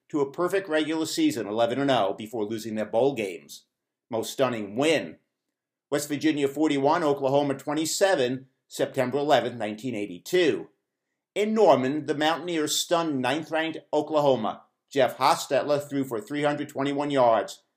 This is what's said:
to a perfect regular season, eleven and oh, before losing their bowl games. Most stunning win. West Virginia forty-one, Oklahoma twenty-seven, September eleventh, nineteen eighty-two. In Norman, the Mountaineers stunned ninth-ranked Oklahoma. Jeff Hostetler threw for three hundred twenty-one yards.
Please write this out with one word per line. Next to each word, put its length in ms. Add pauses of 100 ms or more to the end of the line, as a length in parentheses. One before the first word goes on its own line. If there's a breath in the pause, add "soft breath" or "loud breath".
to 140
a 100
perfect 380
regular 360
season, 420
eleven 300
and 140
oh, 260
before 280
losing 300
their 100
bowl 300
games. 500 (440)
Most 220
stunning 460
win. 400 (720)
West 180
Virginia 400
forty-one, 560
Oklahoma 520
twenty-seven, 920 (240)
September 480
eleventh, 400
nineteen 360
eighty-two. 760 (680)
In 180
Norman, 520
the 100
Mountaineers 600
stunned 440
ninth-ranked 580 (120)
Oklahoma. 720 (280)
Jeff 280
Hostetler 680
threw 200
for 160
three 220
hundred 260
twenty-one 420
yards. 520 (140)